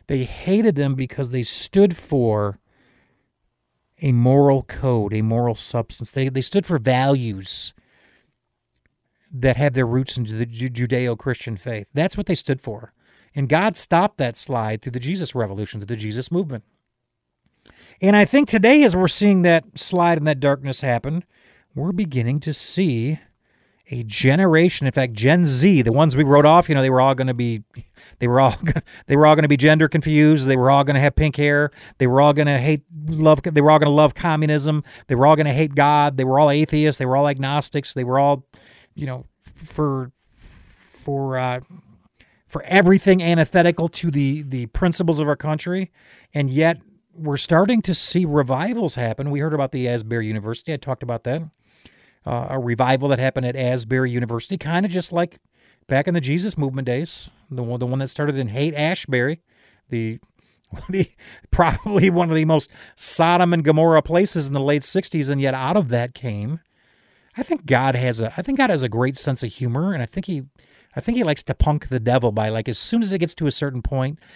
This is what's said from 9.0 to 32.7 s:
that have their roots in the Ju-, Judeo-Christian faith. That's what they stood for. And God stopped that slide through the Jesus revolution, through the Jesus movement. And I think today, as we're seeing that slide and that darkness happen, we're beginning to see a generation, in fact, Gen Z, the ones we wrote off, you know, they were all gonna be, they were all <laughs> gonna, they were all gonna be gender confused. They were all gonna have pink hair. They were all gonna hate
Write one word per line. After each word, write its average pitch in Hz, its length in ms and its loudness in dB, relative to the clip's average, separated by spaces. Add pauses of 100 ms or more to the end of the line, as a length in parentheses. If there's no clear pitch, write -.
that 127 240 0
have 143 160 0
their 127 140 0
roots 127 320 -2
in 120 60 -4
the 110 200 -6
Ju-, 117 240 -8
Judeo-Christian 120 880 -4
faith. 107 380 -12
That's 165 240 -2
what 202 80 -6
they 185 80 -2
stood - 260 -4
for. 117 320 -14 (420)
And 139 160 -4
God 180 260 2
stopped 175 400 0
that 123 180 -4
slide 110 460 -4
through 123 120 -10
the 123 80 -8
Jesus 160 340 -6
revolution, 104 440 -6
through 101 100 -12
the 117 80 -6
Jesus 107 360 -8
movement. 151 320 -4 (1400)
And 202 160 6
I 208 80 6
think 285 240 2
today, 233 340 6
as 185 140 4
we're 185 120 2
seeing 202 340 2
that 165 360 2
slide 175 380 0
and 151 100 -2
that 143 140 0
darkness 139 400 -2
happen, 139 420 -2 (520)
we're 151 180 -4
beginning 139 480 -2
to 151 140 -6
see 151 640 -2 (680)
a 120 140 -8
generation, 156 840 2
in 127 60 -2
fact, 127 200 -2
Gen 143 340 4
Z, 143 360 4
the 113 100 2
ones 139 240 2
we 151 80 4
wrote 143 200 6
off, 165 240 6
you 156 60 0
know, 135 80 2
they 131 80 2
were 127 100 4
all 135 140 4
gonna 127 200 -2
be, 117 280 -4 (560)
they 123 80 -2
were 123 140 2
all 131 180 4
<laughs> - 60 -12
gonna, - 180 -2 (240)
they 135 80 0
were 151 120 6
all 151 100 8
gonna 151 100 4
be 143 100 4
gender 151 300 4
confused. 151 640 4
They 135 80 4
were 127 140 4
all 143 120 6
gonna 139 180 0
have 143 140 2
pink 156 220 0
hair. 147 340 2 (280)
They 127 100 2
were 131 120 4
all 147 120 6
gonna 143 260 2
hate 143 240 0 (260)